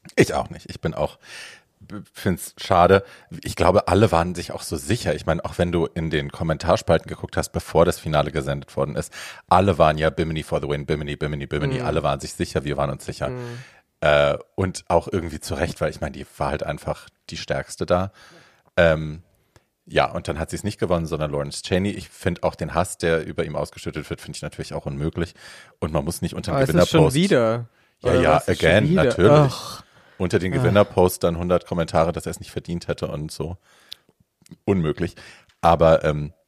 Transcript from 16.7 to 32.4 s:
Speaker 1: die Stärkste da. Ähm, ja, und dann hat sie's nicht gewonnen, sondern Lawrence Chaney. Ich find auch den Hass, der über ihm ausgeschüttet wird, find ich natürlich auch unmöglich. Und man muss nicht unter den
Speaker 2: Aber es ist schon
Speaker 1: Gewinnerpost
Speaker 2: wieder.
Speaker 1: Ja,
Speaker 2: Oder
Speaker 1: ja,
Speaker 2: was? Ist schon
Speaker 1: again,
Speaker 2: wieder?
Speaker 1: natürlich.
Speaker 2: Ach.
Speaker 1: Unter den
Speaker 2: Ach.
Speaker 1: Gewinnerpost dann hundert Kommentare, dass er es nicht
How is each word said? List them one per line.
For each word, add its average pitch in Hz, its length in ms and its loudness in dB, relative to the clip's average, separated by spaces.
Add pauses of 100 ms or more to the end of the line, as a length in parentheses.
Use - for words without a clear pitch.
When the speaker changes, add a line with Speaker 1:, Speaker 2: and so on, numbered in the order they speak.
Speaker 1:
die 82 80 -12
Stärkste - 480 -8
da. 92 260 0 (640)
Ähm, 78 460 2 (680)
ja, 71 200 2
und 85 180 -8
dann 76 100 -6
hat 80 120 -6
sie's 85 140 -8
nicht - 140 -6
gewonnen, 85 280 0
sondern 76 260 -4
Lawrence 71 300 -6
Chaney. 98 300 -2
Ich - 180 -14
find - 320 -6
auch 90 120 0
den 73 200 -8
Hass, 85 240 -2
der 82 280 0
über 82 200 -6
ihm 76 100 -8
ausgeschüttet 76 540 -8
wird, - 100 -8
find - 160 -14
ich - 60 -12
natürlich - 320 -10
auch 76 100 -8
unmöglich. 76 500 -4 (460)
Und 78 140 -4
man 80 100 0
muss - 160 -6
nicht 175 140 -4
unter - 180 -6
den - 40 -2
Speaker 2:
Aber 135 80 2
es 131 40 0
ist 170 220 2
schon 156 180 6
Speaker 1:
Gewinnerpost 127 80 0
Speaker 2:
wieder. 120 520 2 (340)
Speaker 1:
Ja, - 80 0
Speaker 2:
Oder 87 100 4
Speaker 1:
ja, 78 160 4
Speaker 2:
was? - 120 0
Ist 90 120 0
schon 82 80 4
Speaker 1:
again, 104 220 6
Speaker 2:
wieder? 185 140 4
Speaker 1:
natürlich. 135 500 6
Speaker 2:
Ach. - 280 -14 (360)
Speaker 1:
Unter 92 200 0
den 90 140 -2
Speaker 2:
Ach. 135 60 0
Speaker 1:
Gewinnerpost 101 680 4
dann 85 140 0
hundert 87 280 0
Kommentare, 85 460 0
dass 80 140 -8
er 80 60 -6
es - 60 -10
nicht - 120 -18